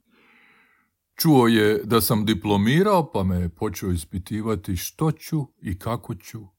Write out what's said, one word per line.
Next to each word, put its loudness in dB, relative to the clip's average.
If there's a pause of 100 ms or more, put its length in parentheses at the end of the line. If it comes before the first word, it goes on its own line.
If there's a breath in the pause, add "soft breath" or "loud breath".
(1160 soft breath)
Čuo 6
je 2
da 2
sam 0
diplomirao, 2
pa -2
me 0
je -2
počeo -6
ispitivati -6
što -4
ću -6 (140)
i -8
kako -8
ću, -18 (100)